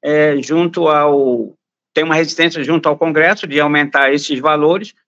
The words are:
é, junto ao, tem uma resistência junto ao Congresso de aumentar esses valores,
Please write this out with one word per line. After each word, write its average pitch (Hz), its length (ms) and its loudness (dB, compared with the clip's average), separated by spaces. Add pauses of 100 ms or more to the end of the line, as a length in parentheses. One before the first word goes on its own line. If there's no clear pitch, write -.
é, 147 380 0
junto 165 460 0
ao, 143 680 0 (380)
tem 156 100 0
uma 160 120 0
resistência 165 480 -2
junto 160 260 0
ao 147 80 0
Congresso 165 480 0
de 147 140 -2
aumentar 147 520 0
esses 143 280 -2
valores, 156 560 0 (120)